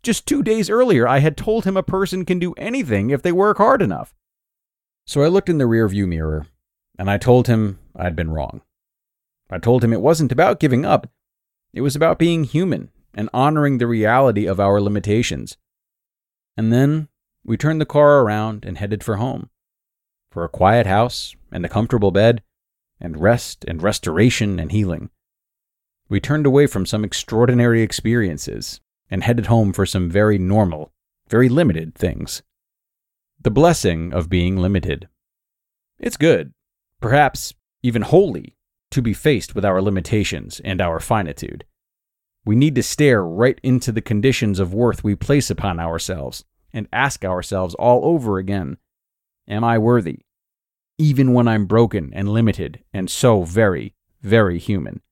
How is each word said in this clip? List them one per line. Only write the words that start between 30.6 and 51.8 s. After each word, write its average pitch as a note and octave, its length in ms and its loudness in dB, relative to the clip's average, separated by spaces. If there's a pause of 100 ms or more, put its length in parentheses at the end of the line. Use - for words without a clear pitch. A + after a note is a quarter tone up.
very B2 200 4
limited A2+ 480 0
things. - 460 -6 (960)
The A#2 100 0
blessing G2+ 640 2
of E2+ 160 -4
being F2+ 260 0
limited. F2+ 520 -2 (880)
It's - 180 -8
good, G#2+ 380 2 (460)
perhaps C3+ 540 0 (280)
even A#2 200 0
holy, D3 540 2 (360)
to C3+ 100 0
be A2+ 120 -2
faced - 400 -2
with G2 100 -2
our F#2+ 180 2
limitations F#2+ 840 -4
and F#2 160 -6
our E2+ 200 -2
finitude. - 640 -6 (800)
We G#2+ 100 0
need C#3 220 4
to A#2+ 60 0
stare B2+ 420 2
right F#2+ 380 0
into B2+ 280 0
the A2 100 -4
conditions G#2+ 600 0
of F2+ 120 -2
worth A2 300 -2
we G#2 140 -2
place - 340 -2
upon F2+ 300 -4
ourselves E2 640 -8 (300)
and A2 180 -8
ask B2+ 320 -2
ourselves F#2 500 -4
all B2 300 2
over B2+ 340 0
again, F#2+ 400 -6 (680)
"Am G#2+ 160 -4
I A#2 140 2
worthy?" A2 440 0 (760)
Even C#3 380 2
when A#2+ 120 4
I'm A2 200 0
broken G#2 480 0